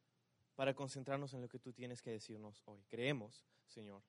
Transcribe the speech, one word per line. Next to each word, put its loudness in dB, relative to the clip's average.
para 8
concentrarnos 0
en -4
lo -4
que -8
tú -8
tienes -6
que -6
decirnos -6
hoy. -14
Creemos, 0
Señor, -12